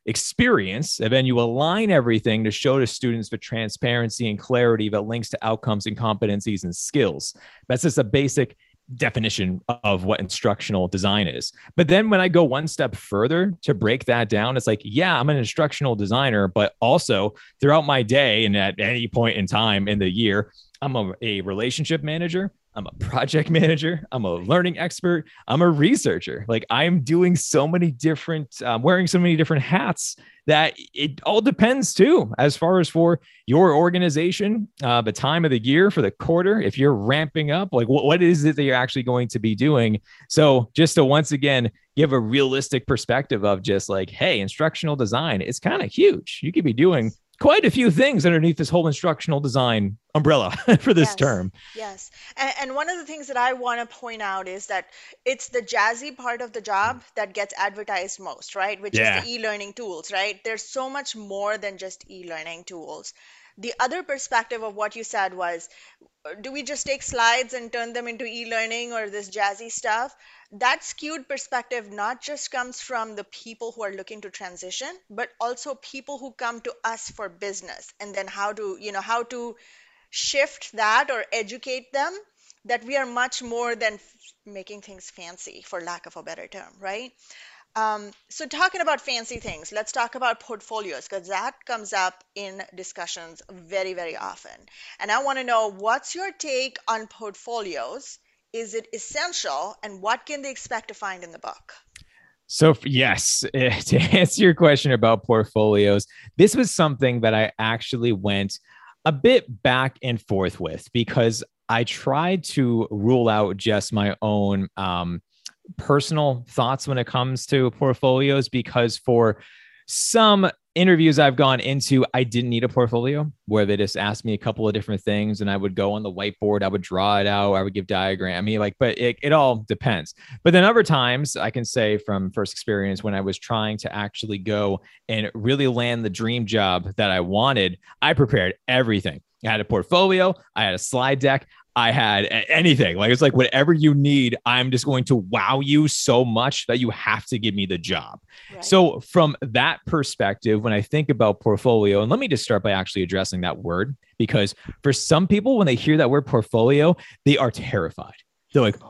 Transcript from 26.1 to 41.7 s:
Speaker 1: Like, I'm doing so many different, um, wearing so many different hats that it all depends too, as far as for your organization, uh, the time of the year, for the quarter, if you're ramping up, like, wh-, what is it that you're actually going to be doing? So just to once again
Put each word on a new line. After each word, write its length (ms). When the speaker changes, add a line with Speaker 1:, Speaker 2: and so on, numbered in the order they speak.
Speaker 1:
Like, 220
I'm 320
doing 340
so 320
many 220
different, 720
um, 200
wearing 240
so 120
many 180
different 260
hats 540
that 280
it 300
all 180
depends 520
too, 440
as 180
far 240
as 80
for 320
your 280
organization, 920
uh, 200
the 100
time 320
of 60
the 120
year, 280
for 120
the 80
quarter, 500
if 180
you're 160
ramping 560
up, 220
like, 140
wh-, 180
what 180
is 220
it 120
that 60
you're 120
actually 280
going 260
to 100
be 160
doing? 460
So 460
just 200
to 100
once 280
again 380